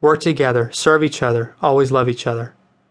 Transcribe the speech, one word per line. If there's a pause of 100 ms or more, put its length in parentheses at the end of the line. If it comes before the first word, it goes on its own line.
Work
together,
serve
each
other,
always
love
each
other. (340)